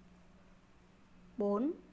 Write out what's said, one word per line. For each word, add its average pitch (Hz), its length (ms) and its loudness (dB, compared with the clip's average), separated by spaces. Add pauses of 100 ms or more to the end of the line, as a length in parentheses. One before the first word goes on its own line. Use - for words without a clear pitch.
(1400)
Bốn. 208 340 2 (220)